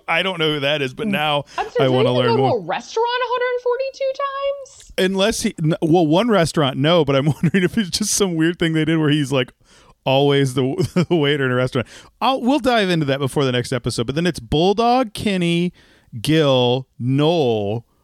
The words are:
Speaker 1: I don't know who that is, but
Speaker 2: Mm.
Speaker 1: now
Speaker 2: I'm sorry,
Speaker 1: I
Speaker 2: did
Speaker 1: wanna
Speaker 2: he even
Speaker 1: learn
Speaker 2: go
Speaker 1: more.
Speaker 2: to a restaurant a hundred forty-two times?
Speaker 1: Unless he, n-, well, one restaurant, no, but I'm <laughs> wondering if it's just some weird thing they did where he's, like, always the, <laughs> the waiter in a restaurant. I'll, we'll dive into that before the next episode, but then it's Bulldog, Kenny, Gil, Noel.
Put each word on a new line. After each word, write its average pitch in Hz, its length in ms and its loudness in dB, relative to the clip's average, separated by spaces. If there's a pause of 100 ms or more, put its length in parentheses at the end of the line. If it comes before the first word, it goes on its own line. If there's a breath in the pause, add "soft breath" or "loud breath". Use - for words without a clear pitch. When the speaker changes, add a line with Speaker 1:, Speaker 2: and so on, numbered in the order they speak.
Speaker 1:
I 170 140 0
don't 185 160 -4
know 156 180 0
who 147 60 -4
that 143 200 -2
is, 131 120 -4
but - 140 -8
Speaker 2:
Mm. - 40 -2
Speaker 1:
now 147 320 -2 (140 loud breath)
Speaker 2:
I'm 415 120 -4
sorry, - 180 0
Speaker 1:
I - 20 0
Speaker 2:
did 127 60 2
Speaker 1:
wanna 127 140 2
Speaker 2:
he 123 60 0
even - 120 2
Speaker 1:
learn 466 80 2
Speaker 2:
go - 20 2
Speaker 1:
more. 131 220 2
Speaker 2:
to 180 40 -10
a - 20 -14
restaurant - 420 -4
a 494 200 -2
hundred 494 360 -4
forty-two 539 540 -4
times? 554 800 -8
Speaker 1:
Unless 190 440 -2
he, 208 200 -4
n-, 160 180 0
well, 165 260 2
one 185 220 2
restaurant, 151 480 0
no, 156 280 4
but 139 100 2
I'm 135 100 2
<laughs> 151 160 -2
wondering 185 220 2
if 175 140 -2
it's 202 120 0
just - 240 -4
some 185 220 0
weird 165 240 0
thing 165 140 0
they 156 120 0
did 160 120 0
where 156 120 2
he's, 143 220 0
like, 127 220 -2 (520 soft breath)
always 139 480 2
the, 139 520 0
<laughs> - 40 -4
the 180 60 2
waiter 143 300 0
in 127 60 0
a 123 40 0
restaurant. 127 320 0 (340 loud breath)
I'll, 262 200 0
we'll 269 180 2
dive 220 300 2
into 165 160 0
that 135 140 0
before 143 260 0
the 127 60 0
next 123 200 -2
episode, 120 360 -2
but 139 80 -4
then 170 120 0
it's 165 120 -2
Bulldog, 208 720 2
Kenny, 175 580 -2 (500 soft breath)
Gil, 131 680 2 (120)
Noel. 120 840 0 (180)